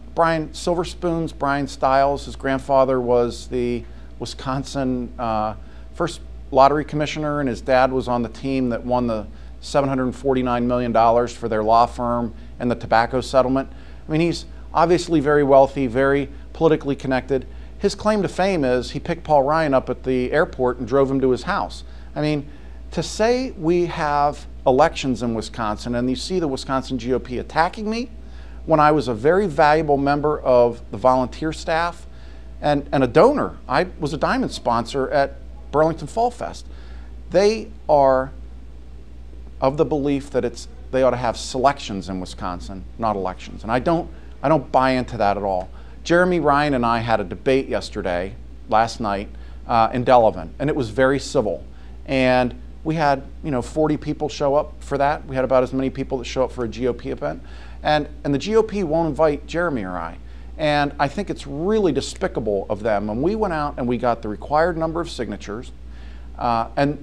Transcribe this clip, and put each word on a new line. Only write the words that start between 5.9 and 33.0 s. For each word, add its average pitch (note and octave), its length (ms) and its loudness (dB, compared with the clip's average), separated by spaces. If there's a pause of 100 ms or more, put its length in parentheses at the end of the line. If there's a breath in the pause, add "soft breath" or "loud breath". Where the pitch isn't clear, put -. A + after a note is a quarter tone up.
first - 280 -4 (300)
lottery C#3 340 8
commissioner, D3 560 -2
and C3+ 80 0
his A2 100 -4
dad C3 320 4
was B2+ 160 -2
on B2 140 0
the A2+ 80 -4
team C3+ 400 -2
that A#2 160 -4
won B2 220 0
the A2 200 -4 (320 loud breath)
seven C#3 300 0
hundred B2+ 260 0
forty-nine B2+ 500 0
million B2 280 0
dollars A#2 420 6
for A#2 140 -6
their A2 140 2
law A2+ 220 8
firm A#2+ 480 -2 (280 loud breath)
and A#2+ 100 0
the A2+ 40 0
tobacco A#2 440 2
settlement. C3 500 2 (380 loud breath)
I D3+ 40 -6
mean, D#3 100 2
he's E3+ 240 0 (280 loud breath)
obviously E3+ 460 4
very D3 240 4
wealthy, C3+ 420 6
very C3+ 440 2 (240 loud breath)
politically D3+ 420 4
connected. C3 500 0 (320 loud breath)
His G3 160 0
claim G#3+ 280 0
to E3 80 0
fame F3+ 340 0
is B2 280 0
he D3 100 -6
picked F3 240 -6
Paul D3 180 6
Ryan D3+ 300 2
up B2+ 160 2
at B2 140 -6
the B2+ 280 0
airport C3 460 2
and B2 100 -6
drove C3+ 240 4
him C3+ 80 2
to C3 120 4
his B2 120 0
house. F3 400 -4 (320 loud breath)
I D3+ 60 -4
mean, D3+ 260 -2 (440 loud breath)
to E3 120 -4
say B3 540 0
we F3 300 2
have D3 580 0 (200)
elections C3 580 4
in A#2+ 100 -2
Wisconsin, A2 640 -4
and B2 140 0
you C3 60 0
see F#3 240 -4
the E3 80 0
Wisconsin C3 500 -4
G A#2+ 160 -2
O A#2+ 60 2
P A#2+ 200 -8
attacking F#3 500 -2
me A#3 200 -4 (580 loud breath)
when D#3+ 120 6
I D3+ 120 8
was C#3 160 2
a B2 80 0
very F3 320 4
valuable D3 500 4
member C#3+ 440 0
of A#2+ 500 4
the A#2 60 -6
volunteer B2+ 540 2
staff E3+ 540 -2 (560 loud breath)
and, D3 300 0
and C#3+ 120 2